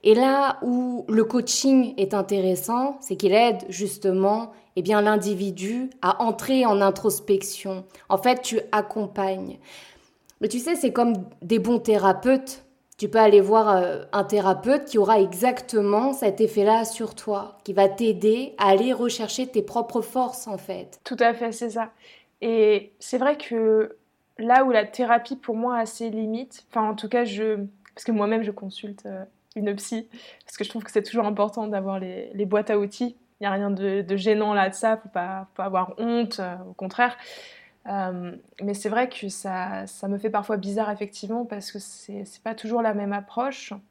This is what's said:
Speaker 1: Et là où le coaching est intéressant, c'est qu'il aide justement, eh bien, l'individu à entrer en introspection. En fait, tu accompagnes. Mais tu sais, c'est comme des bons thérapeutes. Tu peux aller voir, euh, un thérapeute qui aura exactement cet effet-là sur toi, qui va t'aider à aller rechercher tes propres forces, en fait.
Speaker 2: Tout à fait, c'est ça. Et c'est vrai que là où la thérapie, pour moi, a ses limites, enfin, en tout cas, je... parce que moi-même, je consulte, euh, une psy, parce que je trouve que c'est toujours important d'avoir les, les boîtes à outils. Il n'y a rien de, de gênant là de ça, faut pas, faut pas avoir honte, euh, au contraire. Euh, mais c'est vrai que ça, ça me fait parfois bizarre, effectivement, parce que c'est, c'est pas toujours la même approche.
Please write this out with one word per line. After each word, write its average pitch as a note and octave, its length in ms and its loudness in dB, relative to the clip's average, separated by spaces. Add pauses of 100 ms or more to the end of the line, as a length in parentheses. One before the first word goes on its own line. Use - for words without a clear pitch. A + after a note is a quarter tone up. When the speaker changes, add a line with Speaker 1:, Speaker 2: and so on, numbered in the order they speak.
Speaker 1:
Et G#3+ 100 10
là C4+ 480 2
où B3 460 -2
le A3 160 4
coaching B3+ 720 2
est F#3+ 180 0
intéressant, G3 840 0
c'est - 160 -8
qu'il F#3+ 160 2
aide A3 360 4
justement, G3 840 0 (240)
eh F3+ 60 -2
bien, G#3 180 2
l'individu G#3 920 0 (100)
à F#3 220 -2
entrer B3 420 0
en G3+ 160 2
introspection. G3 1040 -2 (240)
En G3 80 2
fait, B3 240 2
tu A3+ 200 -2 (100)
accompagnes. G3 880 -4 (800)
Mais G#3 60 0
tu A#3+ 140 -2
sais, E4 160 -2
c'est C#4 160 0
comme A#3 220 2 (280)
des G#3+ 160 2
bons A3+ 220 2
thérapeutes. A3 840 2 (360)
Tu G#3 100 -4
peux A3+ 100 2
aller G#3 220 10
voir, G#3+ 280 4
euh, F3+ 440 2
un G3+ 100 2
thérapeute G3+ 640 2
qui - 120 -4
aura G#3 240 6
exactement G#3+ 920 2
cet G#3+ 280 -2
effet-là A3 440 4
sur A3 320 -8
toi, G#3 480 -8
qui G3 80 -8
va G3 160 6
t'aider A3 680 2
à G3+ 100 4
aller G#3+ 240 6
rechercher A#3+ 560 -4
tes G#3+ 140 0
propres A#3 400 -2
forces, B3 440 -4
en G3 120 -8
fait. - 440 -12
Speaker 2:
Tout B3 160 -10
à A#3+ 160 4
fait, A#3 160 -4
c'est A3+ 200 -6
ça. A3 200 -6 (520)
Et G#3+ 580 2
c'est - 180 -4
vrai C#4+ 180 2
que A3 600 0 (420)
là B3 260 6
où C4 60 2
la G#3+ 140 4
thérapie, A#3 520 0
pour A#3 200 -6
moi, A#3+ 220 -2
a A3+ 80 -2
ses A3+ 240 -8
limites, A3 600 -6
enfin, G#3+ 180 0
en G#3+ 60 -4
tout G#3+ 140 -10
cas, A#3+ 160 0
je... G#3+ 320 -2 (380)
parce - 100 -20
que A#3 80 -2
moi-même, A3 320 0
je G#3 80 -4
consulte, G3+ 540 -14
euh, F#3+ 180 -12 (340)
une G3+ 180 -2
psy, A3+ 300 -8 (380)
parce - 140 -20
que G#3 60 -4
je G3+ 40 -10
trouve A3 160 -10
que - 60 -16
c'est G#3 120 0
toujours A3+ 220 -2
important G#3 420 -2
d'avoir G3 320 -4
les, F#3 360 -10
les G3+ 100 -2
boîtes G#3 240 0
à G#3+ 100 2
outils. A3 380 -4 (240)
Il G#3 40 -8
n'y - 20 -2
a G3 40 0
rien G3+ 200 -2
de, G3 320 -2
de F#3 140 -2
gênant G#3 360 2
là G3 160 4
de F#3+ 60 -6
ça, A3 240 0
faut G#3+ 100 -18
pas, F#3+ 400 -8
faut - 80 -18
pas F#3 80 -6
avoir F#3+ 320 -2
honte, A#3 440 -2
euh, F3+ 160 -6 (120)
au F#3 60 -18
contraire. A#3+ 420 0 (720)
Euh, F#3 440 -6 (280)
mais G3+ 140 -6
c'est G3+ 160 -6
vrai A#3+ 180 0
que G3+ 220 -12
ça, F#3+ 560 -8
ça - 220 -12
me G3+ 100 -4
fait G#3+ 100 -4
parfois G#3 300 -2
bizarre, G3+ 320 -4
effectivement, G#3 560 -8
parce G3+ 260 -12
que G#3 60 -14
c'est, G3 480 -14
c'est - 160 -20
pas A3 120 -8
toujours A3+ 280 -2
la A3 100 2
même G3+ 220 -4
approche. A#3 580 -6 (180)